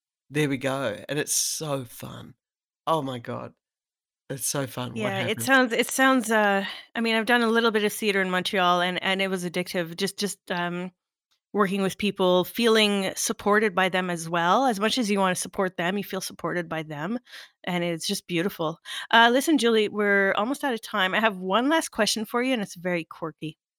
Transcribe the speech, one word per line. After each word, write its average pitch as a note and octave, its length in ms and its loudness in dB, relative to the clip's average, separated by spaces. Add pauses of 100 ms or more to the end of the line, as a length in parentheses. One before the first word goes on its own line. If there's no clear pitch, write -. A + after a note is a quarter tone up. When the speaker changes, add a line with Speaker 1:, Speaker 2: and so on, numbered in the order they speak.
(300)
Speaker 1:
there D3 180 0
we C#3 80 -2
go, C3 520 -4
and C#3+ 100 -4
it's D3 160 -2
so C#3 500 -4
fun. B2 500 -16 (520)
Oh D#3 160 0
my C3 160 -6
god. A#2+ 360 -10 (760)
It's C3+ 160 -6
so C#3 200 -2
fun B2 320 -8
what G#3 160 -4
Speaker 2:
Yeah, - 80 -4
it A3+ 180 -4
Speaker 1:
happens. - 20 -4
Speaker 2:
sounds, B3+ 300 4
it - 180 0
sounds, C4 400 2
uh, G3+ 340 4 (300)
I A#3+ 60 -4
mean, A3+ 160 0
I've A3 100 0
done A#3+ 160 4
a A3+ 80 2
little A3+ 220 4
bit G#3 120 2
of G#3 80 0
theater G3 300 0
in F#3 80 0
Montreal, F3+ 500 2
and, F3+ 220 -2
and F#3+ 180 0
it F#3+ 80 0
was F#3 160 -2
addictive, F3 520 -4
just, F#3+ 220 -4
just, G3+ 200 -4 (140)
um, F3 400 -4 (600)
working G3 300 2
with F#3 160 -2
people, F3+ 460 2
feeling G#3+ 720 2
supported G#3 580 0
by F#3 140 2
them F#3 220 0
as E3 180 -6
well. F3 380 4
As G3+ 140 0
much G#3+ 180 0
as G#3 120 0
you G3+ 100 2
wanna F#3 160 4
support - 420 -4
them, F#3 200 0
you G3 60 -6
feel F#3+ 180 -8
supported E3+ 460 -6
by D#3+ 160 -6
them, D#3 340 -6 (460)
and F3 200 -2
it's E3+ 220 -4
just G3 220 -6
beautiful. E3+ 500 -2 (320)
Uh, A#3 220 8
listen, C#4 260 4
Julie, A3 300 2
we're G3+ 460 2
almost B3 300 -2
out C4 100 -2
of A3 80 -8
time. F#3 320 -2
I G#3 60 2
have G#3+ 180 0
one F#3+ 320 0
last D#4+ 200 0
question G#3+ 360 0
for A#3+ 160 -2
you, C4 120 0
and A3 80 -2
it's - 140 -8
very F3 280 -4
quirky. - 540 -12 (200)